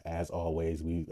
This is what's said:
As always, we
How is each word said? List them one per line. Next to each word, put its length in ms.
As 260
always, 520
we 300